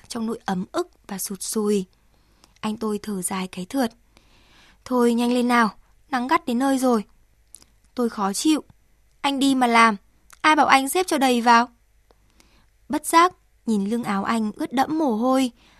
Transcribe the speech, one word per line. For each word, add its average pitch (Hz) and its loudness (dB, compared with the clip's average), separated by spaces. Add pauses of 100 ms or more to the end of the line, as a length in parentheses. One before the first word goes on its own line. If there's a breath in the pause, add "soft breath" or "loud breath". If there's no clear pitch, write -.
trong 226 -8
nỗi 226 -6
ấm 185 -4
ức 349 -4 (180)
và 196 -12
sụt - -10
sùi. 208 -2 (760 soft breath)
Anh 214 -6
tôi 214 -6
thở 196 -8
dài 185 -6
cái 180 -12
thượt. 240 -2 (960 soft breath)
"Thôi 240 2
nhanh 240 0
lên 247 0
nào, 233 2 (400)
nắng 247 -4
gắt 339 0
đến 240 -2
nơi 269 0
rồi." 240 2 (920)
Tôi 240 -2
khó 202 -4
chịu. 302 0 (560)
"Anh 277 -2
đi 269 2
mà 254 2
làm, 226 4 (440)
ai 311 4
bảo 302 4
anh 269 2
xếp 370 0
cho 320 -2
đầy 247 2
vào?" 233 4 (1200 soft breath)
Bất 294 -6
giác, 349 4 (340)
nhìn 202 -2
lưng 233 -4
áo 202 -4
anh 214 -2
ướt 311 -8
đẫm 269 -2
mồ 269 0
hôi, 262 0 (280 soft breath)